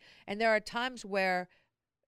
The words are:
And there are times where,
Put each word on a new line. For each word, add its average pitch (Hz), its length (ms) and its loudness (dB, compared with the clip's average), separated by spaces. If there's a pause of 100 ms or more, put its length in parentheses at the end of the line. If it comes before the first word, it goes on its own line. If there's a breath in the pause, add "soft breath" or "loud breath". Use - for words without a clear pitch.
(280 loud breath)
And 208 140 -4
there 226 80 4
are 214 100 4
times 240 460 -6
where, 185 420 0 (600 soft breath)